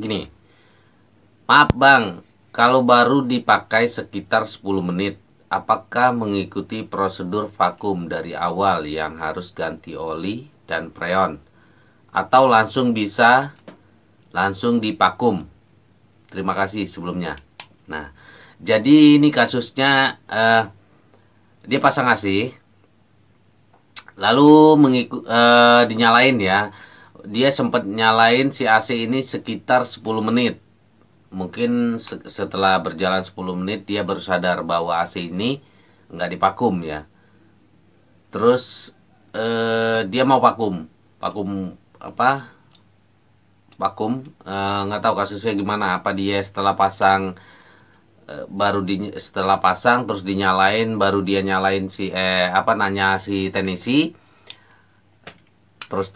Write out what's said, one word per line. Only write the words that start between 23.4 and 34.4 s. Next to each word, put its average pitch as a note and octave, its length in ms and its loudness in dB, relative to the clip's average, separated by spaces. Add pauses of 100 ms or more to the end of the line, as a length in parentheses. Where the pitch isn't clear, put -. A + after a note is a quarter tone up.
lalu D3 560 8
mengiku-, B2+ 480 2
eh, A#2+ 640 6
dinyalain A#2 480 4
ya. G2+ 320 0 (560)
Dia A2+ 240 0
sempat A#2+ 400 -2
nyalain A2+ 640 4
si - 160 -4
A A2 160 4
C A#2 240 -4
ini C3 160 -2
sekitar B2 640 -4
sepuluh A2 320 -6
menit. A2+ 400 0 (720)
Mungkin A#2 640 -4
se-, - 320 -12
setelah F#2+ 560 -2
berjalan F#2 400 -2
sepuluh F#2 320 -10
menit F#2+ 320 -8
dia G2+ 160 -4
baru F#2 160 -6
sadar F2+ 400 -2